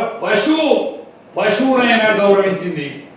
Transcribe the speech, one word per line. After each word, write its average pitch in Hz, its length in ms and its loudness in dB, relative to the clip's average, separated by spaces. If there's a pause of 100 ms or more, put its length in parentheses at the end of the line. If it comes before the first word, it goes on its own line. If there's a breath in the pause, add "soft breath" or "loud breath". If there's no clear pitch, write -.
(220)
పశువు, 311 480 0 (680)
పశువునైనా 233 720 2 (100)
గౌరవించింది 185 680 0 (300)